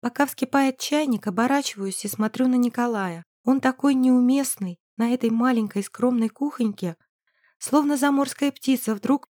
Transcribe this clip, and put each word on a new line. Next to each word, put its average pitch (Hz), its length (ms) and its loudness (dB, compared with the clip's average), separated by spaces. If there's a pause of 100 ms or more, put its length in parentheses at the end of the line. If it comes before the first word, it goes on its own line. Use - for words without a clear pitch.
Пока 247 240 -2
вскипает 269 540 -2
чайник, 285 480 -2
оборачиваюсь 220 760 -2
и 208 60 -6
смотрю 220 380 -2
на 254 80 2
Николая. 233 720 -2 (180)
Он 262 180 2
такой 262 320 2
неуместный 254 840 2 (180)
на 233 160 0
этой 247 160 0
маленькой 226 540 0
скромной 240 460 0
кухоньке, 214 680 -4 (600)
словно 294 400 0
заморская 277 540 0
птица 247 440 -2
вдруг - 420 -2